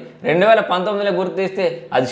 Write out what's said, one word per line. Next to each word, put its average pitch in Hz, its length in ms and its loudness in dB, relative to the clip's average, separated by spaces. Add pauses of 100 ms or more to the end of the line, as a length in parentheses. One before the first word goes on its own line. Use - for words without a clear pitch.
(240)
రెండు 170 220 2
వేల 220 140 6
పంతొమ్మిదిలో 202 580 -2
గుర్తిస్తే 185 760 -4
అది 131 180 2